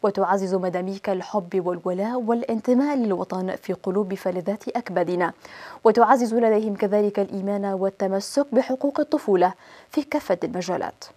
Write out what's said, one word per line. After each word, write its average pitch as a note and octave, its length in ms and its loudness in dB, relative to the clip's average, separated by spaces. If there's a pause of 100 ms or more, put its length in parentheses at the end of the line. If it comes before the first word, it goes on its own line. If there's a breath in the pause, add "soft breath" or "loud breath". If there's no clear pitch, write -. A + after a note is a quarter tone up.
وتعزز G3 520 2
مداميك F#3 560 -2
الحب F#3 560 -2
والولاء F#3 600 -2
والانتماء A#3+ 720 2
للوطن F#3 600 -2
في - 160 -8
قلوب F#3+ 420 -2
فلذات F#3+ 540 -4
أكبادنا، F3 640 -2 (520 loud breath)
وتعزز A3+ 500 6
لديهم A3 420 2
كذلك G#3 420 2
الإيمان G3 460 -2
والتمسك G3 880 -2
بحقوق C4 480 0
الطفولة G3 520 4 (380 loud breath)
في D4+ 120 -2
كافة C#4 420 -4
المجالات. - 600 -6 (120)